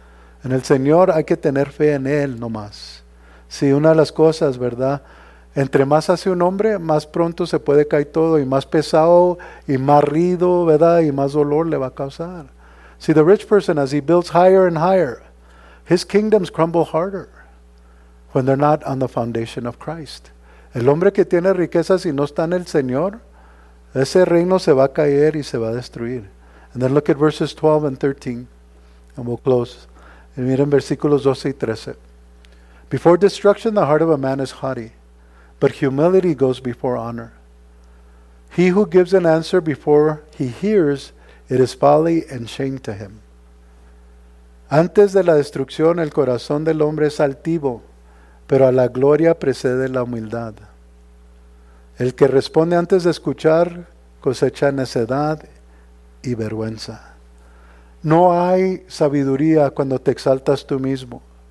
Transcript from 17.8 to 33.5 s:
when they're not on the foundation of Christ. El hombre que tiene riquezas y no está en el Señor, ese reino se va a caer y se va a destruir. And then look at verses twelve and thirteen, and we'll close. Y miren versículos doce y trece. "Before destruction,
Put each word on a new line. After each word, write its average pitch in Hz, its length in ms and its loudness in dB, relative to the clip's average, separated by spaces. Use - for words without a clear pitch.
when 131 120 0
they're 135 120 2
not 147 260 2
on 135 160 -6
the 131 80 -2
foundation 117 580 -6
of 120 140 -10
Christ. - 500 -14
El 127 140 2
hombre 170 220 4
que 190 140 2
tiene 180 280 0
riquezas 180 520 0
y 170 60 -2
no 139 120 -2
está 147 200 -4
en 165 100 -2
el 180 140 -6
Señor, 156 520 -4
ese 135 300 2
reino 175 340 2
se 170 140 2
va 135 100 4
a 139 100 0
caer 147 440 2
y 143 60 -6
se - 140 -8
va 113 120 -4
a 113 40 -6
destruir. 120 560 -10
And 123 100 -4
then 131 100 0
look 147 160 0
at 151 80 0
verses 147 380 -2
twelve 151 320 0
and 131 100 -6
thirteen, 127 500 -6
and 123 100 -12
we'll 120 120 -6
close. 123 500 -2
Y 131 40 -8
miren 131 280 0
versículos 143 540 0
doce 135 240 -2
y 135 60 -6
trece. 113 420 -8
"Before 165 280 2
destruction, 202 560 0